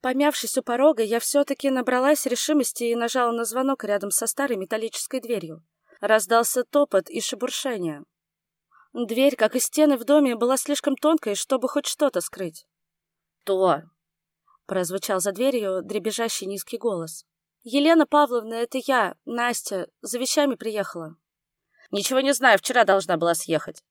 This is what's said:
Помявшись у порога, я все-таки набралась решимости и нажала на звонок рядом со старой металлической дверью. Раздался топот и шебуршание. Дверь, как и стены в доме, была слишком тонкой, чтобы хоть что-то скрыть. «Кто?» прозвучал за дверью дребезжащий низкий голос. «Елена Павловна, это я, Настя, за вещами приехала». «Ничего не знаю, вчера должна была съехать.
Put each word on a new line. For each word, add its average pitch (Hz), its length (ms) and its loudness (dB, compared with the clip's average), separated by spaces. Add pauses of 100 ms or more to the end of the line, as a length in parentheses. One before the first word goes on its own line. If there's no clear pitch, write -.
Помявшись 262 560 0
у 254 60 -2
порога, 247 400 4
я 220 160 0
все-таки 277 500 0
набралась 254 560 2
решимости 254 600 0
и 233 100 0
нажала 240 360 0
на 233 140 -4
звонок 262 380 -2
рядом 202 260 -2
со - 160 -2
старой 247 320 -2
металлической 220 640 -6
дверью. 185 440 -6 (360)
Раздался 220 640 2
топот 285 460 2
и 226 120 -6
шебуршание. 208 800 -6 (920)
Дверь, 240 420 2
как 220 200 0
и 262 40 2
стены 294 380 2
в 226 60 -10
доме, 277 320 4
была 240 220 0
слишком 277 380 -2
тонкой, 302 400 0
чтобы 247 340 -2
хоть - 160 -2
что-то - 360 0
скрыть. - 440 -10 (760)
«Кто?» 185 420 2 (840)
прозвучал 190 540 -2
за 196 120 0
дверью 202 520 0
дребезжащий 202 640 -4
низкий 202 300 -10
голос. 175 480 -6 (380)
«Елена 285 440 4
Павловна, 240 480 2
это 233 300 -4
я, 226 300 2 (100)
Настя, 233 640 -4 (120)
за 240 160 -8
вещами 269 380 0
приехала». 185 640 -8 (720)
«Ничего 208 280 0
не 269 140 2
знаю, 240 240 6
вчера 240 260 2
должна 196 340 2
была 170 180 2
съехать. - 560 -4